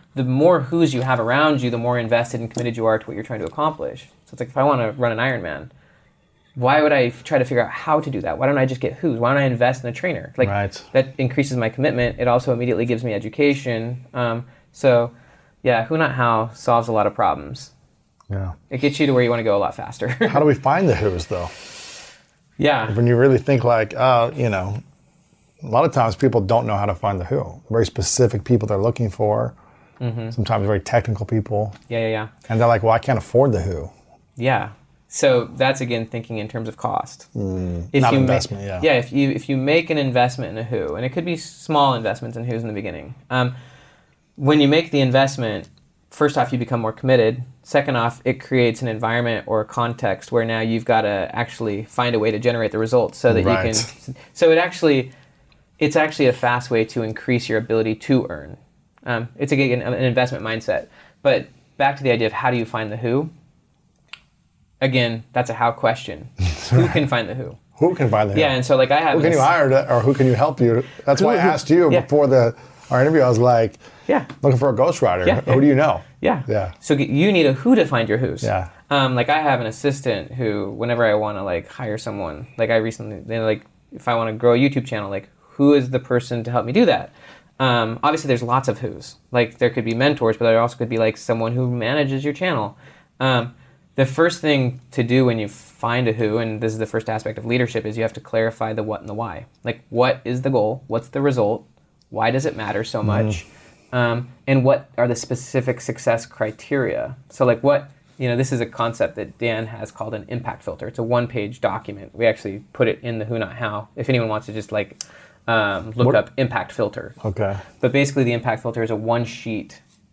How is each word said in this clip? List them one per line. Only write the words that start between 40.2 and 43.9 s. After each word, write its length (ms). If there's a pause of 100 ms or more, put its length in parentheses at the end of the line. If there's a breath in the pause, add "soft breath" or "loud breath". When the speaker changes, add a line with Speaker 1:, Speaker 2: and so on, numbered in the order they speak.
Speaker 1:
in 60
a 60
who, 320
and 100
it 40
could 140
be 140
small 560
investments 420
in 80
who's 180
in 60
the 60
beginning. 420 (140)
Um, 260 (800 loud breath)